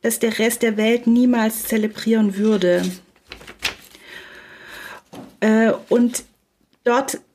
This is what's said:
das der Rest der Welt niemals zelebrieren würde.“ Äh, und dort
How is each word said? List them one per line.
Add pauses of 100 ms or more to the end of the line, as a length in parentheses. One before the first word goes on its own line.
das
der
Rest
der
Welt
niemals
zelebrieren
würde.“ (2500)
Äh, (160)
und (640)
dort (160)